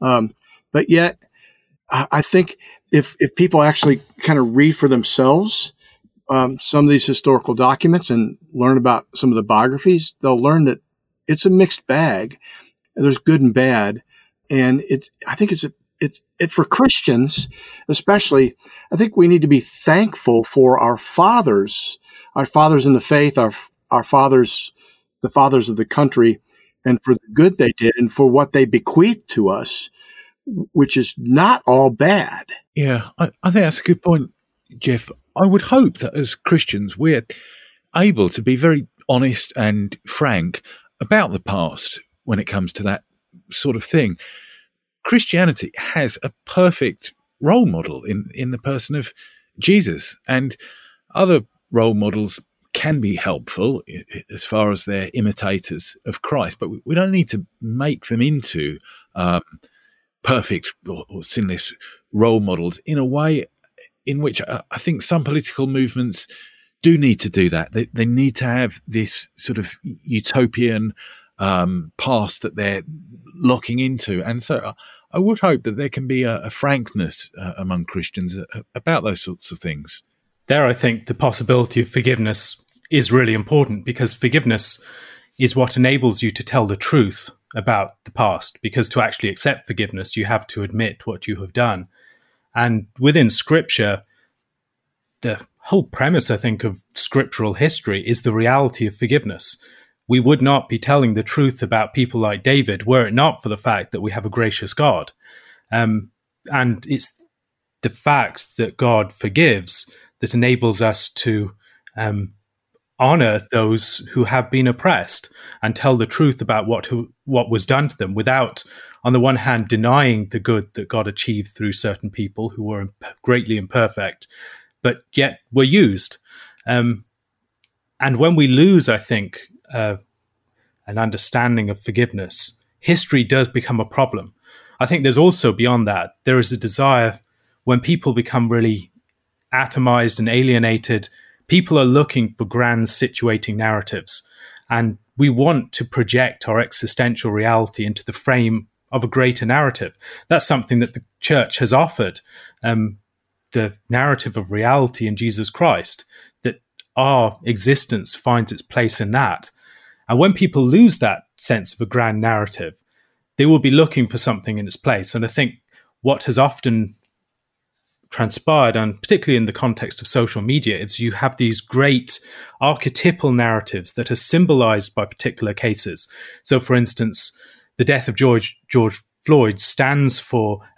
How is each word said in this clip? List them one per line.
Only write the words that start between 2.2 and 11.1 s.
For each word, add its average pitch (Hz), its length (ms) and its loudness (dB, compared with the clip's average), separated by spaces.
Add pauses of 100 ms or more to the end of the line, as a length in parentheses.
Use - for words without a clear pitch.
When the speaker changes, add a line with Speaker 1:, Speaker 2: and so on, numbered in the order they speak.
Speaker 1:
think - 340 0 (340)
if, - 300 2
if - 160 -2
people 175 260 4
actually 147 380 2 (200)
kind 151 180 2
of 117 180 0
read 151 160 6
for 147 160 2
themselves, 135 840 2 (560)
um, 131 300 0
some 147 260 2
of 147 60 6
these 143 160 4
historical 131 480 2
documents 135 560 2
and 113 260 0 (160)
learn 131 240 4
about 120 380 2
some 131 160 2
of 113 60 4
the 110 60 0
biographies, 131 800 2
they'll 131 160 2
learn 147 280 4
that 127 160 0 (480)